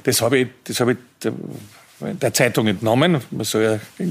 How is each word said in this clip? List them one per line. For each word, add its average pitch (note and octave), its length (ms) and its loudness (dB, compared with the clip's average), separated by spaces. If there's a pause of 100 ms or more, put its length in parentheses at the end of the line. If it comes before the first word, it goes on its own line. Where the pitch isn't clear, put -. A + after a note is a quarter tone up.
Das - 180 0
habe A#2+ 180 4
ich, B2+ 80 0 (180)
das A#2+ 160 -2
habe A#2+ 120 2
ich - 40 -8 (260)
der, A2+ 80 -2 (680)
der G#2+ 320 -2
Zeitung A#2+ 340 2
entnommen. A#2+ 540 2 (100)
Man A#2+ 140 -6
soll A2 180 0
ja A2 480 -2